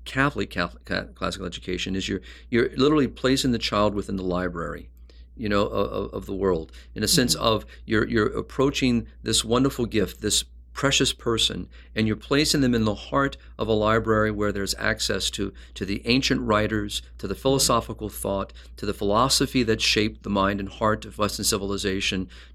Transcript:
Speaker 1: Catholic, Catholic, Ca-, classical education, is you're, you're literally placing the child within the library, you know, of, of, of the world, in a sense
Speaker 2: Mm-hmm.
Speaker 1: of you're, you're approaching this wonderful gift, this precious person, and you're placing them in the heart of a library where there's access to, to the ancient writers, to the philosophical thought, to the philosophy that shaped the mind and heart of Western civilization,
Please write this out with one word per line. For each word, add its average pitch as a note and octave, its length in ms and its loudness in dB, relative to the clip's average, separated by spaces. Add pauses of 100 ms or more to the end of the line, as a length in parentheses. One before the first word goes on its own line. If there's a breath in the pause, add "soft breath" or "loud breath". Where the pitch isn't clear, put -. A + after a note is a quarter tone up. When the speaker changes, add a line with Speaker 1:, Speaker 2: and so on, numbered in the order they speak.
Speaker 1:
Catholic, C3+ 480 -2
Catholic, - 340 -4
Ca-, F#2 300 -4
classical F#2 320 -4
education, F2+ 480 -6
is F#2+ 120 -4
you're, G2 140 -2 (300 loud breath)
you're A#2 240 2
literally C#3+ 320 4
placing C3+ 460 0
the A#2 40 0
child G#2 380 2
within G2+ 220 -4
the F#2 60 -4
library, F2 680 -4 (480 soft breath)
you G#2+ 120 -4
know, G2+ 160 2
of, G2+ 260 -2
of, G2+ 220 -6
of G2 140 -6
the G2 80 -6
world, F2+ 360 0 (220 loud breath)
in G#2+ 100 -4
a G#2+ 40 0
sense - 280 4
Speaker 2:
Mm-hmm. - 100 -2
Speaker 1:
of A2 200 2 (200 loud breath)
you're, A2 220 2
you're A2 200 2 (100)
approaching B2+ 720 0 (160 loud breath)
this A2+ 200 2
wonderful B2 440 2
gift, F#2+ 340 -2
this G#2 220 0 (280)
precious C#3 420 2
person, - 560 -2 (260 soft breath)
and A2 100 2
you're G#2+ 120 0
placing D3 420 2
them B2+ 160 4
in A2+ 80 2
the G#2 120 2
heart C#3 420 -2 (200 soft breath)
of A2 120 -4
a - 20 6
library A2 580 4
where G#2 220 -2
there's G2 240 -4
access G#2 540 -2
to, G2 240 -6 (200 loud breath)
to - 120 -6
the G2 200 -4
ancient B2+ 360 2
writers, G#2+ 600 0 (160 soft breath)
to G2 120 -10
the F#2+ 60 -4
philosophical A#2+ 760 0
thought, G2 420 -4 (240 loud breath)
to - 100 -10
the G2+ 80 -2
philosophy B2 720 2
that A2 160 0
shaped - 440 0
the G2+ 60 -8
mind G2+ 300 2
and G2 80 -6
heart G#2+ 380 0
of G#2 120 -16
Western G#2 280 -2
civilization, G2 800 -2 (280 loud breath)